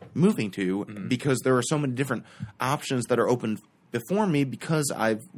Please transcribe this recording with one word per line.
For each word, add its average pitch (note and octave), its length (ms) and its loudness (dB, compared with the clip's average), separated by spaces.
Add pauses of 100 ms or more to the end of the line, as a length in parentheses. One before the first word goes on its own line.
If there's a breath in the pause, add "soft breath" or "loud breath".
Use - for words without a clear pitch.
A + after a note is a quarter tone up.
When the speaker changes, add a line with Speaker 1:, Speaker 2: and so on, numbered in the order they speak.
(140)
Speaker 1:
moving C3 380 2
to G2 340 -2
Speaker 2:
Mm-hmm. G2+ 220 -10
Speaker 1:
because B2+ 360 0
there B2+ 120 6
are B2 60 4
so D3+ 160 0
many C#3 140 0
different C3 320 -2 (360 loud breath)
options B2+ 460 -2
that A#2+ 120 2
are G#2 100 4
open A2+ 300 0 (340)
before F#3+ 340 0
me D3 180 4
because C#3 500 -2
I've A2 280 0 (160)